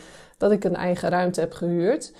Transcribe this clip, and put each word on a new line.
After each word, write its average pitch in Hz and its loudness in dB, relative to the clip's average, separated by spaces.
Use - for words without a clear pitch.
dat 202 4
ik 208 2
een 175 0
eigen 180 -2
ruimte 180 0
heb 165 -2
gehuurd. 175 0